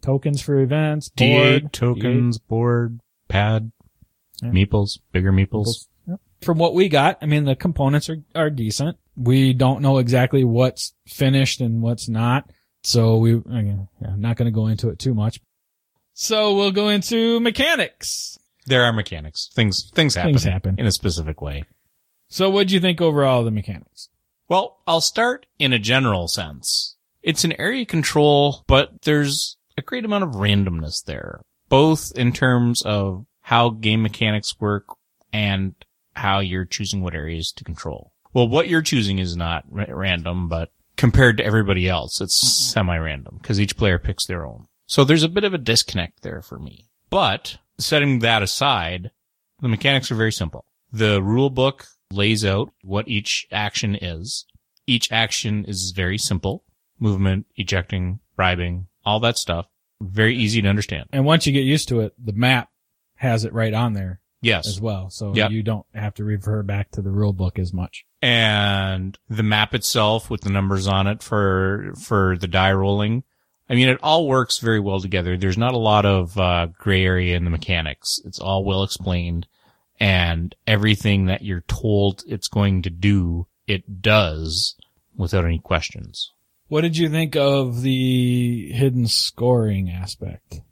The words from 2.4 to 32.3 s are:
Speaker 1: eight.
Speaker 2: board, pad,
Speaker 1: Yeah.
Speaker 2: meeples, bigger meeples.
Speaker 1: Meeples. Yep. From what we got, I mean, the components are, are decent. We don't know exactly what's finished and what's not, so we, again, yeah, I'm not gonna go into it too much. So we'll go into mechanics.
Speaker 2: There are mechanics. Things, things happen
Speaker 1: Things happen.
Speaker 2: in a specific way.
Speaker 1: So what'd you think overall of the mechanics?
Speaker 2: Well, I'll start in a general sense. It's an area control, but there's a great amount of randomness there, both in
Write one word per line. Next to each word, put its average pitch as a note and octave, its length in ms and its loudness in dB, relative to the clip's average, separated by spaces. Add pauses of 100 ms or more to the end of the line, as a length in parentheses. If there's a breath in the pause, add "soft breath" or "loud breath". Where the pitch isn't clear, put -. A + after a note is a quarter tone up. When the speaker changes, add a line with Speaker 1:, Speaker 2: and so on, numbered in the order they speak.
Speaker 1:
eight. - 40 -20
Speaker 2:
board, A#2 520 0 (280)
pad, A2 440 0 (720)
Speaker 1:
Yeah. A#2+ 80 -6
Speaker 2:
meeples, G2+ 480 2 (120)
bigger F#2 220 2
meeples. F#2+ 160 4 (180)
Speaker 1:
Meeples. A2+ 200 -8 (220)
Yep. F3+ 120 -8 (220)
From E3+ 160 0
what E3 160 2
we F#3 140 4
got, D3 340 4
I D#3 40 -4
mean, D3+ 180 2
the C3+ 120 2
components D3 540 0
are, D#3 120 -8 (120)
are D#3 160 0
decent. C3+ 480 -4 (180)
We C3 380 4
don't C3 260 2
know C3+ 180 4
exactly B2+ 460 4
what's B2 500 0 (120)
finished C3+ 560 0
and A2+ 180 0
what's A#2 300 -2
not, A#2+ 400 0 (320 soft breath)
so A2+ 340 4
we, A2+ 200 6
again, G2+ 520 -4 (140)
yeah, G#2+ 60 -8
I'm G2+ 120 -4
not A2+ 160 -2
gonna A#2+ 140 0
go A2 160 0
into A2 240 -2
it - 80 -10
too C3 160 -2
much. G#2+ 260 -2 (720)
So G#3+ 400 0
we'll G3 180 2
go G#3 160 0
into A3+ 520 2
mechanics. B3 1000 -2 (280)
Speaker 2:
There B2 180 4
are A#2 80 4
mechanics. E2 600 -6
Things, G#2 420 0
things D#3 200 2
happen F3 180 2
Speaker 1:
Things C3 120 4
happen. F#2+ 340 0
Speaker 2:
in A#2+ 80 0
a F#2+ 60 2
specific D#2+ 500 -4
way. C#2+ 220 -8 (640)
Speaker 1:
So F#3+ 220 0
what'd G3 220 2
you F#3+ 80 4
think F3+ 200 0
overall C#3+ 400 4
of A#2 40 0
the A2+ 60 0
mechanics? - 580 -8 (400)
Speaker 2:
Well, F#3+ 380 0
I'll E3 140 2
start B3 460 0 (120)
in C3+ 140 2
a A#2+ 60 2
general G#2+ 500 2
sense. - 680 -6 (260)
It's D#3+ 220 0
an E3 140 0
area A#3 280 -2
control, D3 800 2
but C#3 360 0
there's D3 540 0 (200)
a C#3+ 60 -8
great B3 220 -8
amount G3+ 200 -2
of D#3 80 -6
randomness F#2+ 720 0
there, - 360 -10 (280)
both D3+ 480 4
in B2 160 0